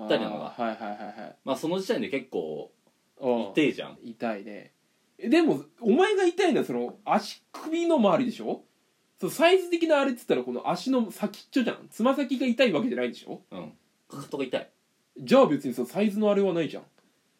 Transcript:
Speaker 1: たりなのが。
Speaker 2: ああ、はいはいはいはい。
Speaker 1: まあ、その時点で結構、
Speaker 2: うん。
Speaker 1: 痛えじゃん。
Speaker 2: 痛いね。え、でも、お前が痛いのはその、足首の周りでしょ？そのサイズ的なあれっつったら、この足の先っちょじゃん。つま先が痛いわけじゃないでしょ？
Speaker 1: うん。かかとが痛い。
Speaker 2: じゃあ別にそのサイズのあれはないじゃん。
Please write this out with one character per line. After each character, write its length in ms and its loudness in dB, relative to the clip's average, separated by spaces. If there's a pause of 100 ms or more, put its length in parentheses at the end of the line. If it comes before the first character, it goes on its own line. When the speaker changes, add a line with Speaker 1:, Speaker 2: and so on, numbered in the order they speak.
Speaker 1:
た 100 2
り 60 -2
な 60 -4
の 100 -8
が。 80 -8
Speaker 2:
あ 100 -14
あ、 60 -6
は 80 -2
い 40 -6
は 100 -12
い 40 -8
は 60 -10
い 40 -16
は 280 -14
い。 160 -20
Speaker 1:
ま 100 -2
あ、 20 -6
そ 120 -6
の 120 -2
時 100 -8
点 120 0
で 80 -6
結 200 -6
構、 420 -6 (480)
Speaker 2:
う 100 -2
ん。 120 2 (100)
Speaker 1:
痛 100 2
え 100 4
じ 120 -6
ゃ 60 -12
ん。 140 -20
Speaker 2:
痛 340 -6
い 80 -14
ね。 260 -16 (460)
え、 120 -4
で 140 6
も、 220 0 (160)
お 100 2
前 240 4
が 100 4
痛 220 2
い 60 4
の 80 2
は 40 0
そ 80 -6
の、 320 -4
足 460 -2
首 360 -4
の 100 4
周 200 4
り 80 2
で 60 -4
し 100 -10
ょ？ 220 -8 (560)
そ 80 -4
の 40 -4
サ 200 4
イ 100 6
ズ 80 -8
的 180 0
な 140 4
あ 40 0
れ 80 0
っ 20 -12
つ 80 -16
っ 20 -20
た 80 2
ら、 100 0
こ 80 -8
の 200 -4
足 180 -4
の 220 0
先 340 -8
っ 60 -20
ち 80 0
ょ 40 2
じ 60 -2
ゃ 40 -2
ん。 180 -18
つ 100 -6
ま 140 4
先 240 -2
が 80 0
痛 160 2
い 100 4
わ 80 2
け 80 0
じ 60 -4
ゃ 20 -4
な 60 -2
い 60 0
で 40 -10
し 140 -18
ょ？ 240 -12
Speaker 1:
う 40 -14
ん。 180 -12 (360)
か 80 -14
か 60 -12
と 160 -10
が 40 -2
痛 140 -4
い。 120 -8 (500)
Speaker 2:
じ 160 4
ゃ 60 10
あ 40 8
別 220 2
に 80 -4
そ 80 -2
の 40 -8
サ 140 -2
イ 80 4
ズ 80 -4
の 140 2
あ 20 4
れ 80 2
は 120 2
な 80 0
い 80 -2
じ 60 -12
ゃ 40 -10
ん。 40 -20 (560)